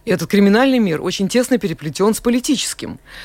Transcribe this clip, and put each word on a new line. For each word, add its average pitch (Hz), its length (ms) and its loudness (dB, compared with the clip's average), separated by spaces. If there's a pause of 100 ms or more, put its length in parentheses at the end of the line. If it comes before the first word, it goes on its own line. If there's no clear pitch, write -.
и 233 60 0
этот 175 160 -2
криминальный 220 520 4
мир 175 220 0
очень 185 280 -2
тесно 247 280 0
переплетен 175 560 -2
с - 60 -8
политическим. - 800 -2 (240)